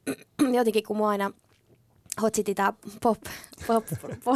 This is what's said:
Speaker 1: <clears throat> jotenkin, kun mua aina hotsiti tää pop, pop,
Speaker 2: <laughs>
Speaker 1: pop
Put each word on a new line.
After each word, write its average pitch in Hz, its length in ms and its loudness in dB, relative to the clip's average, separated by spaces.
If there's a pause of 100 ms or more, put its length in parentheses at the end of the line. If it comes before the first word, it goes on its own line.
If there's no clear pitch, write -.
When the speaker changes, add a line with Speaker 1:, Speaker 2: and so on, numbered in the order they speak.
Speaker 1:
<clears throat> 262 520 0
jotenkin, 220 280 2
kun 208 100 -4
mua 214 120 2
aina 202 220 0 (920)
hotsiti 208 320 0
tää 196 180 2 (300)
pop, 226 160 4 (480)
pop, 226 180 2 (160)
Speaker 2:
<laughs> - 20 -18
Speaker 1:
pop 147 340 -8